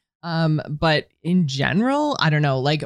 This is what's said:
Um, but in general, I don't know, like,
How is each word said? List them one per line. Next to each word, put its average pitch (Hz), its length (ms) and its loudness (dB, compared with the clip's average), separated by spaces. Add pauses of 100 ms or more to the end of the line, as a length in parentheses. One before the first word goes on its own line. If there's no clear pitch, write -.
(240)
Um, 165 440 0
but 151 420 0 (120)
in 175 260 0
general, 226 720 0
I 156 120 2
don't 151 100 2
know, 139 180 0
like, 147 260 -2